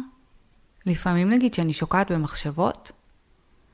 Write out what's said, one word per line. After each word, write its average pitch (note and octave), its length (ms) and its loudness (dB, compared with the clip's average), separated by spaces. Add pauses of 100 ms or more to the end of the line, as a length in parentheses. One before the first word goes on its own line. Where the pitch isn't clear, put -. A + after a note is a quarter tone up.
(840)
לפעמים F3+ 440 2
נגיד B3 240 4
שאני D#3+ 200 0
שוקעת F#3 380 0
במחשבות, D#3+ 800 -4 (840)